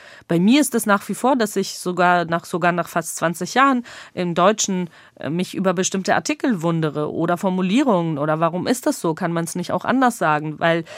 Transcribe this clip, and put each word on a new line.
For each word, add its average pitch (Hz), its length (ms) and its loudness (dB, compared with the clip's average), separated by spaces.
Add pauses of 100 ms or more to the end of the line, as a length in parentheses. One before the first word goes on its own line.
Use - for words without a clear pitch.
(280)
Bei 170 100 2
mir 226 220 6
ist - 140 0
es 226 100 0
nach 202 240 0
wie 196 60 -6
vor, 269 220 2
dass 214 200 -2
ich 190 220 -4
sogar 180 480 2
nach, 165 180 -2
sogar 175 280 0
nach 170 160 -4
fast - 280 -4
zwanzig 170 380 -4
Jahren 254 320 2 (260)
im 175 220 -2
Deutschen, 185 560 2 (280)
äh, 131 120 -6
mich 180 240 -4
über 190 180 0
bestimmte 185 420 -2
Artikel 285 460 0
wundere 156 500 0
oder 165 280 0
Formulierungen 185 800 2
oder 156 220 0
warum 165 260 0
ist - 180 0
das 302 160 -2
so, 165 140 -2
kann 170 180 -4
man's 170 220 -4
nicht 175 180 -4
auch - 140 -4
anders 247 320 2
sagen, 151 400 -2
weil 165 260 0 (140)